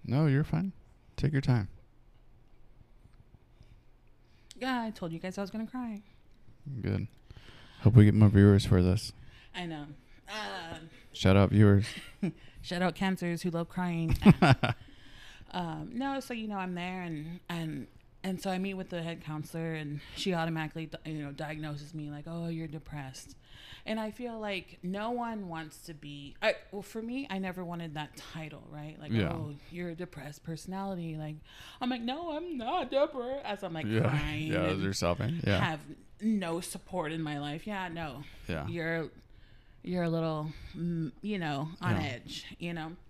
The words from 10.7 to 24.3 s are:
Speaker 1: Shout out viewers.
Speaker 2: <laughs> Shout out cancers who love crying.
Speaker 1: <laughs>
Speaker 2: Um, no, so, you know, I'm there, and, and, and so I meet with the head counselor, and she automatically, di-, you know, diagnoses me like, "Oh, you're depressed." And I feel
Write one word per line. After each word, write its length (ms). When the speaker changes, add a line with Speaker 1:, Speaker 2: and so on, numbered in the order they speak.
Speaker 1:
Shout 240
out 140
viewers. 360
Speaker 2:
<laughs> 400
Shout 180
out 140
cancers 480
who 80
love 180
crying. 480
Speaker 1:
<laughs> 160
Speaker 2:
Um, 400
no, 260
so, 160
you 140
know, 80
I'm 180
there, 280
and, 360
and, 380
and 180
so 80
I 80
meet 160
with 140
the 160
head 180
counselor, 520
and 260
she 180
automatically, 520
di-, 120
you 100
know, 80
diagnoses 640
me 160
like, 160
"Oh, 220
you're 180
depressed." 680
And 140
I 100
feel 300